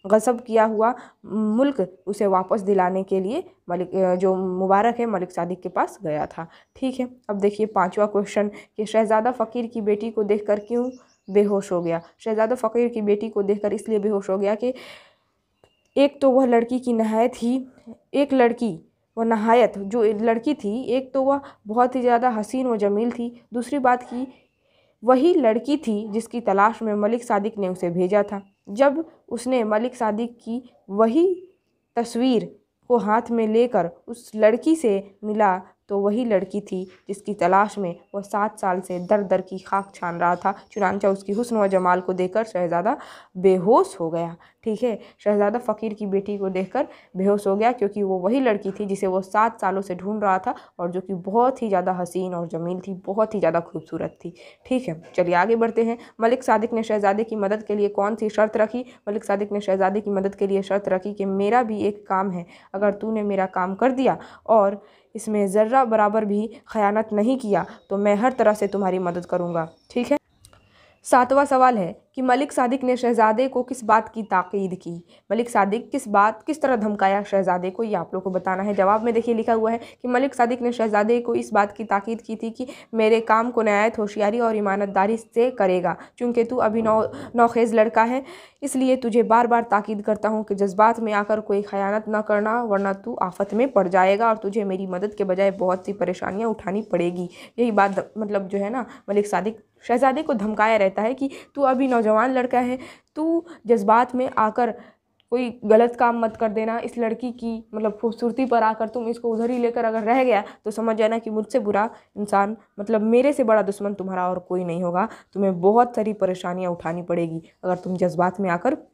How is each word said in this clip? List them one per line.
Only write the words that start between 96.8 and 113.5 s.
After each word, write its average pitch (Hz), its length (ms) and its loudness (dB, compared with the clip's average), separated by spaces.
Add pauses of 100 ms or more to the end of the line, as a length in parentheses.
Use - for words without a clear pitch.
पड़ेगी। 175 380 -2 (300)
यही 233 140 2
बात 196 440 0
मतलब 208 300 -4
जो 196 100 -6
है 202 120 -2
ना 247 160 -6 (240)
मलिक 202 180 0
सादिक 202 360 -4 (220)
शहजादे 254 380 2
को 302 100 -2
धमकाया 214 440 2
रहता 196 240 2
है 226 120 0
कि 269 160 -4 (260)
तू 285 60 -2
अभी 262 260 2
नौ 240 180 2
जवान 220 280 4
लड़का 247 260 2
है, 254 200 -2 (360)
तू 330 300 0 (220)
जज्बात 226 480 4
में 254 220 -2
आकर 220 360 0 (560)
कोई 240 360 -2
गलत 233 300 6
काम 240 240 2
मत 226 180 -2
कर 226 120 -2
देना। 220 300 -4
इस - 180 -10
लड़की 233 340 -4
की, 226 440 -10
मतलब, 214 260 -2
खूबसूरती 233 440 -2
पर 233 180 2
आकर 220 240 -2
तुम 226 200 -6
इसको 233 220 -4
उधर 226 200 -2
ही 247 80 -2
लेकर 240 280 0
अगर 220 180 -2
रह 247 200 2
गया, 214 200 2 (220)
तो 214 60 -4
समझ 220 240 -2
जाना 220 220 2
कि 226 120 -6
मुझसे 214 300 -2
बुरा 208 300 0 (280)
इंसान, 202 400 0 (220)
मतलब, 208 220 0
मेरे 247 320 4
से 277 100 2
बड़ा 220 180 4